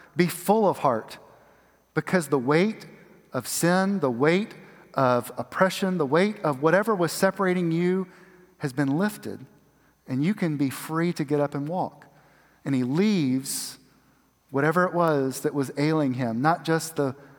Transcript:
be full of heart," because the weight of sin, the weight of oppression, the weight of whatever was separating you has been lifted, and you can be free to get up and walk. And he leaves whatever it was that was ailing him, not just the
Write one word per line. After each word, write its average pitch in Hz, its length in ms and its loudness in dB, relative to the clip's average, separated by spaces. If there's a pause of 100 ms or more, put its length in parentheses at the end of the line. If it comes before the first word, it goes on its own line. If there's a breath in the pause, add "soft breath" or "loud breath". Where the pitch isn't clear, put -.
(160 loud breath)
be 175 100 4
full 202 420 0
of 147 100 0
heart," 117 400 -2 (760 soft breath)
because 160 340 0
the 139 100 2
weight 160 480 0 (460)
of 127 140 -4
sin, 190 540 0
the 139 100 0
weight 165 440 0 (400 loud breath)
of 123 440 2
oppression, 185 600 0
the 151 80 0
weight 185 340 2
of 143 200 -2
whatever 185 320 4
was 175 200 0
separating 185 580 0
you 180 380 0 (500 loud breath)
has 139 140 -6
been 139 260 0
lifted, 131 480 -4 (640 soft breath)
and 131 160 -2
you 202 100 0
can 156 220 -2
be 139 120 0
free 165 440 -2
to 165 100 -4
get 147 160 -2
up 143 160 0
and 147 140 -6
walk. 165 380 -8 (580 soft breath)
And 139 100 -2
he 127 80 2
leaves 139 960 -2 (720 soft breath)
whatever 156 320 2
it 180 100 0
was 151 500 0
that 151 120 -2
was 139 220 -2
ailing 151 380 2
him, 120 280 -4
not 160 220 0
just 160 320 -2
the 135 180 0 (240 loud breath)